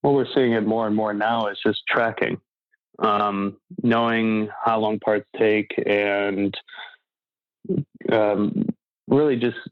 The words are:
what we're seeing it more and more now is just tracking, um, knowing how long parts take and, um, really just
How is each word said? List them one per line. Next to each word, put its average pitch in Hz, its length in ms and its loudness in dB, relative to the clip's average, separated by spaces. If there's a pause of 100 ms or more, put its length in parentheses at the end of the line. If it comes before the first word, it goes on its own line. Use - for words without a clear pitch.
what 143 80 4
we're 131 220 0
seeing 123 160 4
it 113 120 2
more 110 220 0
and 104 80 0
more 107 180 0
now 107 360 0
is 101 180 -8
just 104 220 0
tracking, - 520 0 (600)
um, 101 560 0 (260)
knowing 113 640 0 (160)
how 113 140 2
long 107 220 -2
parts 104 260 0 (100)
take 107 380 2 (100)
and, 101 720 0 (1600)
um, 104 560 2 (400)
really 143 260 4
just 117 220 -2 (160)